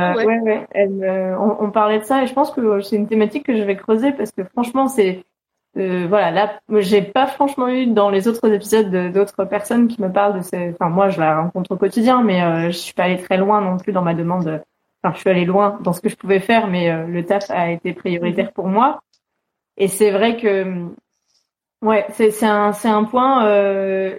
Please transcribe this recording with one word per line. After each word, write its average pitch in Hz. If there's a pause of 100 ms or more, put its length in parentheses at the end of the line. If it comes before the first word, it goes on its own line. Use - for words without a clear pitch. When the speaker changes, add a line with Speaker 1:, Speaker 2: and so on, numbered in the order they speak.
(120)
Speaker 1:
Ah 180
ouais. 220
Speaker 2:
ouais, 226
ouais, 220
elle, 196
euh, 185
on, 208
on 208
parlait 214
de 214
ça 269
et 247
je 254
pense 294
que 208
c'est 208
une 208
thématique 220
que 247
je 214
vais 196
creuser 220
parce 247
que 190
franchement, 247
c'est, 185 (540)
euh, 180
voilà, 180
là, 202 (160)
moi, 214
j'ai 196
pas 262
franchement 277
eu 254
dans 208
les 196
autres 226
épisodes 208
de, 180
d'autres 196
personnes 220
qui 233
me 185
parlent 202
de 185
ces, 175
enfin, 175
moi, 196
je 165
la 156
rencontre 180
au 190
quotidien, 233
mais, 185
euh, 165
je 175
suis -
pas 185
allée 180
très 190
loin 202
non 185
plus 180
dans 185
ma 170
demande. 170 (400)
Enfin, 180
je -
suis 202
allée 175
loin 202
dans 175
ce 170
que 220
je -
pouvais 190
faire, 226
mais, 180
euh, 160
le 175
taf 202
a 175
été 170
prioritaire 175
Speaker 1:
Mhm. -
Speaker 2:
pour 180
moi. 214 (760)
Et 196
c'est 208
vrai 226
que, 185 (960)
ouais, 220
c'est, 214
c'est 226
un, 208
c'est 202
un 214
point, 254
euh, 196